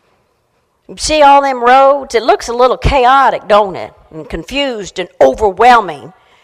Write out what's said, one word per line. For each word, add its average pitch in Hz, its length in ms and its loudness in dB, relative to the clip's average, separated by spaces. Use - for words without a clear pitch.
You 190 120 -20
see 311 240 -2
all 277 200 6
them 262 200 -4
roads? 269 520 2
It 220 80 0
looks 339 260 -2
a 240 40 -8
little 240 240 0
chaotic, 247 720 0
don't 202 260 0
it? 110 180 -12
And 156 180 -18
confused 226 680 -8
and 180 100 -8
overwhelming. 202 920 0